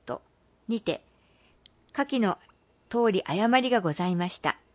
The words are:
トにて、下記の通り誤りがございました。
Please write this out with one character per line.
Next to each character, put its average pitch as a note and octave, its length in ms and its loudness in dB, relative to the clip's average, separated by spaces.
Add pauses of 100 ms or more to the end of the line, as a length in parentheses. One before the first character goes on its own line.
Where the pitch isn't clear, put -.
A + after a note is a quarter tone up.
ト B2 160 -10 (440)
に A3 140 -4
て、 - 200 -4 (920)
下 C#4 140 -2
記 C4 120 0
の G3+ 200 2 (500)
通 A#3 220 2
り F3+ 140 0
誤 A3+ 340 2
り B3 100 0
が A#3+ 100 2
ご E3 140 0
ざ F3+ 140 -2
い F3+ 80 0
ま F3 120 -2
し - 120 -10
た。 - 180 -2 (180)